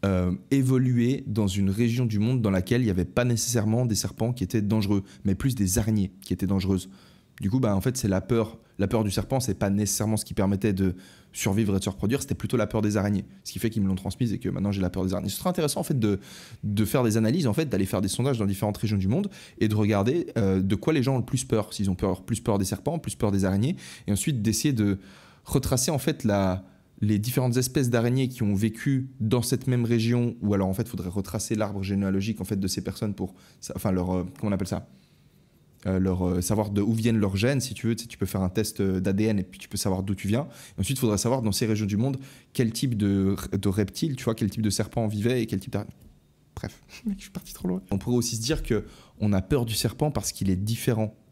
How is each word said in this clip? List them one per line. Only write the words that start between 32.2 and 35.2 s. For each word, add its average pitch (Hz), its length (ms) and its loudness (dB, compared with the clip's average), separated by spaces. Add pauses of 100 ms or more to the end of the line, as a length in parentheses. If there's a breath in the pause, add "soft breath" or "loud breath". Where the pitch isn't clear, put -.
en 92 40 -4
fait 101 140 -2
de 95 100 0
ces 95 140 -4
personnes 98 320 -4
pour, 95 200 -6 (400 loud breath)
enfin - 180 -2
leur, 92 220 0
euh, 90 100 0 (140)
comment 107 120 -2
on - 20 0
appelle 95 160 -2
ça ? 90 200 -6 (960 soft breath)